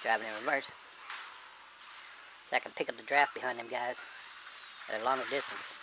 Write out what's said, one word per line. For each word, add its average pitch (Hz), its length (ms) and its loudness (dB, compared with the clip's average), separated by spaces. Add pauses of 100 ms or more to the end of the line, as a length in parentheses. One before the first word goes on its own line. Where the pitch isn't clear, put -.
Driving 113 240 6
in 110 60 -2 (120)
reverse. 139 280 2 (1700)
So - 140 2
I - 20 8
can - 160 -4
pick 151 140 0
up 117 80 -4
the 113 60 -10
draft 143 300 6
behind 127 260 -2
them 117 120 -6
guys 127 340 2 (880)
at 107 100 2
a 117 40 2
longer 131 240 6
distance. - 540 2